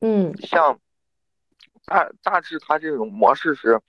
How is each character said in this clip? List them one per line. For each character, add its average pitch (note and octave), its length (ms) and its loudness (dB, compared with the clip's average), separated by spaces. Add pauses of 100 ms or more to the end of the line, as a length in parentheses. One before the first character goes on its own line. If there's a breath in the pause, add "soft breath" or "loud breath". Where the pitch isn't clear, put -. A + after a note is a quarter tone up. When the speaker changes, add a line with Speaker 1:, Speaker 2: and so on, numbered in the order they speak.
Speaker 1:
嗯。 G#3 380 0
Speaker 2:
像 D#3 380 0 (1080)
大， F#3 240 0 (140)
大 F#3 160 0
致 D#3+ 180 -8
他 D3+ 220 -2
这 D#3 160 -6
种 A2 160 -6
模 A2 200 4
式 D3 220 -4
是 A2+ 340 2